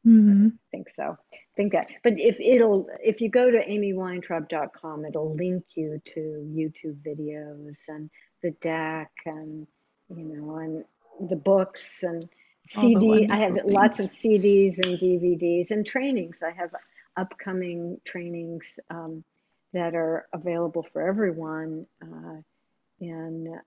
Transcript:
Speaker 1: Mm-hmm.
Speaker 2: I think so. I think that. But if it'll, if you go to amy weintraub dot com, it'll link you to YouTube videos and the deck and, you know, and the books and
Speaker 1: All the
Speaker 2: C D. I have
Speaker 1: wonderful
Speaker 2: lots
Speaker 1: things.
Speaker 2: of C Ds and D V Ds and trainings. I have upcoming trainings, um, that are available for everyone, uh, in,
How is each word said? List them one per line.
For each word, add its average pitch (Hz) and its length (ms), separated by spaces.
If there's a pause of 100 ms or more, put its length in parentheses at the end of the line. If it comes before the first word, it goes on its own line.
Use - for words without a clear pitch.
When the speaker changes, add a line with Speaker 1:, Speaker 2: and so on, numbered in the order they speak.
Speaker 1:
Mm-hmm. 214 420
Speaker 2:
I - 220
think - 240
so. - 220 (160)
I - 40 (200)
think 202 160
that. - 180 (120)
But 226 160
if 208 200
it'll, 226 500 (140)
if 220 200
you 214 80
go 247 200
to 226 160
amy 202 280
weintraub 180 560
dot 151 240
com, 151 320
it'll 156 280
link 180 300 (100)
you 151 300
to - 160
YouTube 156 760
videos 147 800 (120)
and 156 220 (320)
the 170 80 (100)
deck 160 500 (140)
and, 156 420 (480)
you 165 100
know, 156 340
and 160 260 (460)
the 185 60
books 190 680
and 170 260 (480)
Speaker 1:
All 208 60
the 240 60
Speaker 2:
C 233 80
D. 214 340
I 202 60
have 202 160
Speaker 1:
wonderful 196 180
Speaker 2:
lots 202 260
Speaker 1:
things. 190 160
Speaker 2:
of - 60
C 220 180
Ds 196 440
and 180 200
D 180 160
V 175 200
Ds 170 340
and 214 160
trainings. 254 560
I 165 80
have 175 240 (420)
upcoming 180 880
trainings, 170 600 (240)
um, 160 360 (480)
that 170 220
are 165 380
available 170 600
for 156 100
everyone, 160 840 (160)
uh, 160 360 (640)
in, 165 680